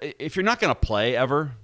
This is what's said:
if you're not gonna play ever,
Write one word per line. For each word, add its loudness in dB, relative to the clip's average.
if -8
you're 0
not 2
gonna 2
play 2
ever, 0